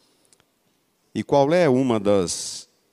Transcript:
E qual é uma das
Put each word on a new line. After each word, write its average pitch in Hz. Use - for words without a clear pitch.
E 110
qual 143
é 175
uma 127
das 98